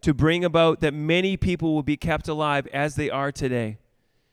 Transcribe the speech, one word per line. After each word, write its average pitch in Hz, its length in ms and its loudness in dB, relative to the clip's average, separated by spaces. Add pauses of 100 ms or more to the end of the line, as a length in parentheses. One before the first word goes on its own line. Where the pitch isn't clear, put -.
to 156 120 2
bring 160 300 2
about 165 360 4
that 147 140 0
many 175 420 0
people 165 380 0
will 151 80 0
be 143 140 -2
kept 160 320 -4
alive 151 400 -2
as 143 260 -4
they 147 160 -2
are 139 220 -4
today." 120 460 -4 (540)